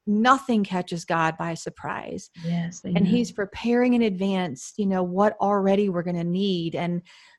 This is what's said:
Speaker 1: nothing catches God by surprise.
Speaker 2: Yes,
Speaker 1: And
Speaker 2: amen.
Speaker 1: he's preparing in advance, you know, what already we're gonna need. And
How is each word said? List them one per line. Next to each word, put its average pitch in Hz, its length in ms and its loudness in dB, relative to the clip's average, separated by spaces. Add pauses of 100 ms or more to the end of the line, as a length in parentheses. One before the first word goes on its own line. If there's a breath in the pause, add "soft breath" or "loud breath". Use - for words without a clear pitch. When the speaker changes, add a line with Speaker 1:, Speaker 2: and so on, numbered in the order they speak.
Speaker 1:
nothing 226 560 4
catches 180 420 -4
God 165 320 0
by 165 160 -4
surprise. - 800 -10 (120)
Speaker 2:
Yes, 170 400 -4
Speaker 1:
And 196 140 -2
Speaker 2:
amen. 185 80 4
Speaker 1:
he's 233 260 2
preparing 240 640 0
in 233 80 4
advance, 190 760 -2
you 202 100 0
know, 185 160 2
what 190 360 2
already 196 500 2
we're 175 120 -2
gonna 175 220 -2
need. 175 500 0
And 175 300 -4 (360 soft breath)